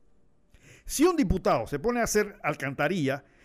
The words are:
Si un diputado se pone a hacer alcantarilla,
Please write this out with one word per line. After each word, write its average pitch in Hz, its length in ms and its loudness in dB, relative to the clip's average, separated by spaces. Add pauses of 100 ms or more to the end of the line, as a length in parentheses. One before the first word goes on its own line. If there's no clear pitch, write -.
(840)
Si - 200 0
un 349 120 4
diputado 180 500 2
se 143 140 -6
pone 240 180 -2
a 226 60 2
hacer 208 400 0
alcantarilla, 143 800 -2 (200)